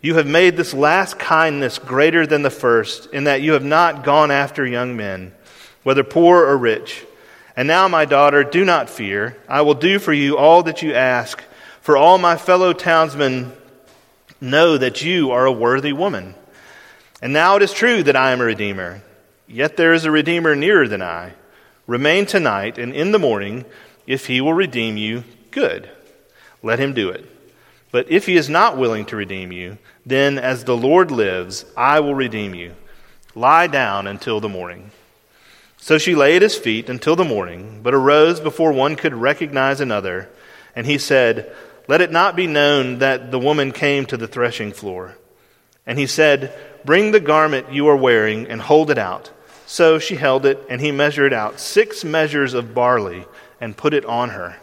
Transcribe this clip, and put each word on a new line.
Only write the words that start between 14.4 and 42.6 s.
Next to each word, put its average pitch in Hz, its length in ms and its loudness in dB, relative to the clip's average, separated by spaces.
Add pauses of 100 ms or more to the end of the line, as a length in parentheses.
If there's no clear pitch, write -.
know 151 340 2
that 123 240 -2
you 156 300 0
are 123 160 2
a 131 60 2
worthy 131 420 -2
woman. 120 400 -6 (880)
And 127 120 -6
now 175 220 4
it 202 60 2
is 190 120 -12
true 226 300 0
that 139 120 4
I 131 140 2
am 127 100 -2
a 123 40 0
redeemer. 98 580 -6 (440)
Yet 135 300 -4
there 165 160 4
is 165 140 0
a 156 40 0
redeemer 156 460 0
nearer 156 320 2
than 101 140 -6
I. 87 300 -10 (540)
Remain 151 380 0
tonight, 120 540 -2
and 120 160 -10
in 175 180 -2
the 214 60 4
morning, 113 480 -4 (400)
if 135 180 -4
he 127 160 -2
will 156 140 0
redeem 123 420 -4
you, 110 280 -8 (260)
good. - 400 -4 (720)
Let 113 160 -2
him 139 160 -4
do 101 160 -2
it. - 160 -14 (680)
But 123 180 -2
if 180 140 2
he 180 140 2
is 143 100 -2
not 165 300 2
willing 113 260 -2
to 110 120 -12
redeem 95 360 -10
you, 90 240 -14 (300)
then 139 320 0
as 127 260 -4
the 123 140 0
Lord 156 320 2
lives, 95 560 -4 (100)
I 139 240 2
will 143 140 -2
redeem 110 400 -6
you. 87 180 -16 (600)
Lie 151 320 2
down 107 400 -2
until 107 340 -6
the 107 80 -6
morning." 92 420 -12 (840)
So - 220 2
she 175 160 0
lay 147 220 6
at 185 60 6
his 214 140 2
feet 113 320 -6
until 139 280 -2
the 180 80 0
morning, 98 580 -8
but 123 100 0
arose 151 480 4
before 160 320 0
one 143 240 0
could 151 160 -4
recognize 135 720 -2
another. 95 480 -6 (440)
And 120 120 -8
he 143 100 0
said, 123 560 0 (340)
"Let 156 140 2
it 175 100 2
not 170 240 2
be 180 120 -2
known 143 540 0